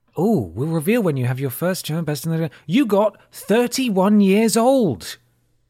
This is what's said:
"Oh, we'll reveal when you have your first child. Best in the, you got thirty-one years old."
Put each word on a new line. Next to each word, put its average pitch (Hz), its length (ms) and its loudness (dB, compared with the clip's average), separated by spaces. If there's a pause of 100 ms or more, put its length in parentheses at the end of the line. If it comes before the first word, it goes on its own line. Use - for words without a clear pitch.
(160)
"Oh, 196 220 0 (160)
we'll 131 140 -4
reveal 165 340 0
when 156 160 -2
you 123 80 -2
have 127 120 -4
your 135 120 -4
first 170 340 -4
child. 156 220 -4
Best 151 180 -6
in 165 80 -4
the, 160 180 -4 (160)
you 233 200 0
got 202 340 0 (100)
thirty-one 214 920 0
years 202 360 4
old." 233 640 2 (520)